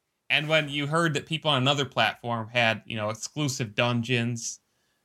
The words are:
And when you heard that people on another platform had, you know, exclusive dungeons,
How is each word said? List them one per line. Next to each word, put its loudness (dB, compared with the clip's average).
And 0
when 4
you -2
heard 2
that -4
people -4
on 2
another 2
platform -2
had, 2
you -8
know, -2
exclusive -4
dungeons, -2